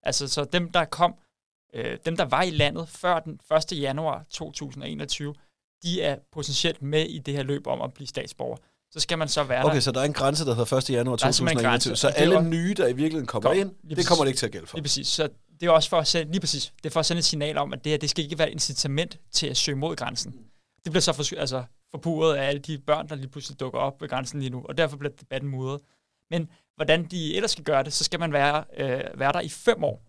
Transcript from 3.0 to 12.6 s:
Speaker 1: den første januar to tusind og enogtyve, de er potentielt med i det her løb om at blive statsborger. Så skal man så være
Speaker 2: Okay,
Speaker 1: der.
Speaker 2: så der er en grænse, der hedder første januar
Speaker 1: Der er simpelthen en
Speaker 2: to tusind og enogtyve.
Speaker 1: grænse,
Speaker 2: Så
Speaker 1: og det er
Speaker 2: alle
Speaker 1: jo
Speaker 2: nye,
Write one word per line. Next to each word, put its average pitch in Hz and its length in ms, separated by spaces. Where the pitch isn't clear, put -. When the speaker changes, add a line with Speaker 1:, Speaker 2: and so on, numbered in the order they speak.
Speaker 1:
den 156 200
første 160 260
januar 143 540
to 151 220
tusind 135 320
og - 60
enogtyve, 147 460
de 175 180
er 143 160
potentielt 147 500
med 151 240
i - 140
det 139 140
her 139 100
løb 143 240
om 127 140
at 131 120
blive 139 140
statsborger. - 500
Så 156 80
skal 165 180
man 156 100
så 147 160
være 127 220
Speaker 2:
Okay, 156 100
Speaker 1:
der. 135 60
Speaker 2:
så 131 100
der 127 100
er 143 40
en 147 80
grænse, 147 320
der 131 60
hedder 117 140
første 131 280
januar 120 220
Speaker 1:
Der 131 120
er 131 40
simpelthen 160 280
en 113 40
Speaker 2:
to - 20
tusind - 0
og 123 60
enogtyve. 127 200
Speaker 1:
grænse, - 100
Speaker 2:
Så 139 60
Speaker 1:
og 139 60
det - 60
er - 20
Speaker 2:
alle 170 140
Speaker 1:
jo 160 60
Speaker 2:
nye, 165 360